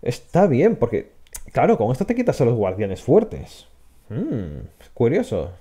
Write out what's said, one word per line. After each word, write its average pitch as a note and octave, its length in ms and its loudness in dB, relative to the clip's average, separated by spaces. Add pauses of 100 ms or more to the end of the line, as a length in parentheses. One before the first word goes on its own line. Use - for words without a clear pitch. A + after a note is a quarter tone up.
Está - 460 0
bien, D#3 300 2
porque, - 340 -2 (400)
claro, - 260 4
con G3+ 140 0
esto D#3+ 140 -2
te A#3+ 100 -2
quitas B3 260 0
a - 40 4
los B2+ 100 2
guardianes G2 460 -4
fuertes. - 640 0 (420)
Mm, G#2 580 -8 (260)
curioso. A#2 680 -2